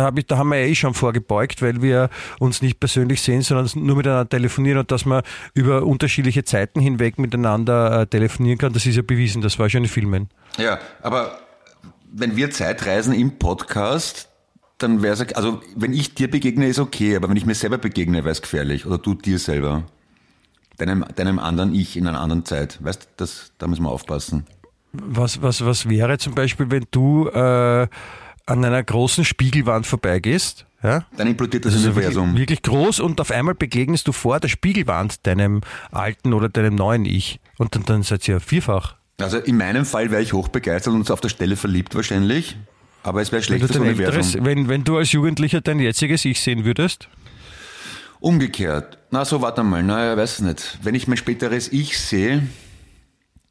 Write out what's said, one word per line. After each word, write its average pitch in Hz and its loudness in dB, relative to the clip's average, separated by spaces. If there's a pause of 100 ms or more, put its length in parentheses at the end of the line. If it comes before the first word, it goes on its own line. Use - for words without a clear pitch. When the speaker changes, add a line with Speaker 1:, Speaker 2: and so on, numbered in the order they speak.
Speaker 1:
hab 135 0
ich, 143 -2
da 135 0
haben 143 2
wir 143 2
ja 131 2
eh 156 2
schon 135 0
vorgebeugt, 117 0
weil 120 0
wir 127 4 (300)
uns 127 0
nicht 127 0
persönlich 127 0
sehen, 127 2
sondern 127 0
nur 143 2
miteinander 135 2
telefonieren 135 0
und 131 -2
dass 127 0
man 131 2 (320)
über 135 4
unterschiedliche 139 2
Zeiten 104 0
hinweg 123 2
miteinander, 117 2
äh, 107 0
telefonieren 117 2
kann, 131 0
das 117 0
ist 117 4
ja 120 2
bewiesen, 120 0
das - 0
war 107 2
schon 120 2
in 113 2
Filmen. 101 0 (280)
Speaker 2:
Ja, 110 0 (240)
aber 113 -2 (760)
wenn 110 -2
wir 143 2
Zeitreisen 107 0
im 123 2
Podcast, 104 -2 (500)
dann 110 2
wär's, 104 2 (120)
also 107 -2 (140)
wenn 117 -2
ich 143 -2
dir 131 0
begegne, 131 2
ist 131 0
okay, 104 0
aber 90 0
wenn 101 4
ich 92 -2
mir 110 2
selber 110 -2
begegne, 87 0
wär's 80 -2
gefährlich. 71 -4
Oder 92 0
du 101 -2
dir 92 -2
selber. 73 -2 (920)
Deinem, 92 -2 (100)
deinem 95 0
anderen 85 0
Ich - -2
in 87 0
einer 78 -2
anderen 82 -2
Zeit. 73 -4
Weißt 90 -6
du, - -20 (100)
das, - -10
da 87 -6
müssen 85 0
wir 71 0
aufpassen. 73 -6 (440)
Speaker 1:
Was, 123 -4
was, 120 -2
was 117 0
wäre 113 2
zum 135 -6
Beispiel, 131 -2
wenn 131 -2
du, 147 2
äh, 123 2 (600)
an 123 2
einer 123 0
großen 123 0
Spiegelwand 120 0
vorbeigehst, 101 -2 (140)
ja? 139 2 (140)
Speaker 2:
Dann 107 0
implodiert 120 0
das 104 2
Speaker 1:
Also 107 4
Speaker 2:
Universum. 95 2
Speaker 1:
wirklich, 135 0
wirklich - -
groß 143 2
und 170 -2
auf 147 -4
einmal 127 0
begegnest 131 0
du 135 2
vor 131 0
der - -2
Spiegelwand 123 0
deinem 101 2 (320)
alten 107 -2
oder 110 2
deinem 107 2
neuen 104 2
Ich. 95 -2 (160)
Und 117 0
dann, 101 -2
dann 107 2
seid 101 -2
ihr 92 2
vierfach. 110 -2 (240)
Speaker 2:
Also 98 -2
in 120 2
meinem 107 2
Fall 113 0
wäre 107 2
ich 113 -2
hochbegeistert 101 0
und 110 2
auf 95 0
der 117 -2
Stelle 98 -2
verliebt 95 -2
wahrscheinlich. 110 0 (480)
Aber 98 -2
es 107 -4
wäre 113 0
Speaker 1:
Wenn - -4
Speaker 2:
schlecht 107 0
Speaker 1:
du 131 4
Speaker 2:
fürs 127 0
Speaker 1:
dein 117 2
Speaker 2:
Universum. 113 0
Speaker 1:
älteres, 127 0
wenn, 139 0
wenn 135 0
du 160 2
als 160 2
Jugendlicher 151 2
dein 151 0
jetziges 139 0
Ich 127 0
sehen 117 0
würdest? 131 0 (1120)
Speaker 2:
Umgekehrt. 110 0 (140)
Na, 135 0
so, 143 0
warte 120 -2
mal, 90 2
na, 113 2
ich 107 0
weiß 113 -2
nicht. 87 -4
Wenn 113 -2
ich 127 -2
mein 120 0
späteres 120 -2
Ich 147 -2
sehe, 127 0 (1040)